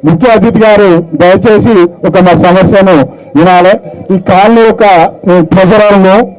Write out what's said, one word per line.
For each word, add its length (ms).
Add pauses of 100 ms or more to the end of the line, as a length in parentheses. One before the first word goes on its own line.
ముఖ్య 300
అతిథి 280
గారు 260 (320)
దయచేసి 540 (320)
ఒక 80 (120)
మా 60 (120)
సమస్యను 500 (420)
వినాలి. 360 (400)
ఈ 40 (120)
కాలనీ 380
యొక్క 160 (680)
ట్రెజరర్ను 640 (220)